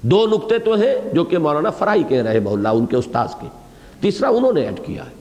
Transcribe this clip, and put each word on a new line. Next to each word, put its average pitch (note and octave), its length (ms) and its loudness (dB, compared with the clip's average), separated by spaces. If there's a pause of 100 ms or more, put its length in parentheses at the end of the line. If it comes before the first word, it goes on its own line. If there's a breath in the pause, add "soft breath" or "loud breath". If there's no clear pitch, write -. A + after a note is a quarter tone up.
دو G3 240 4
نقطے G#3+ 320 0
تو A3 160 0
ہیں A3+ 200 2 (180)
جو D#3+ 120 2
کہ F3+ 140 0
مولانا D3+ 320 0
فرائی G3+ 380 0
کہہ B2+ 140 2
رہے A2 180 2
بہت G2+ 120 -2
اللہ G#2 160 0
ان A2+ 180 2
کے B2+ 100 -2
استاذ A#2 440 -2
کے، - 60 -14 (540 loud breath)
تیسرا - 280 0
انہوں B3 240 2
نے D#3+ 80 2
ایڈ G#2 260 -4
کیا - 180 -10
ہے - 160 -20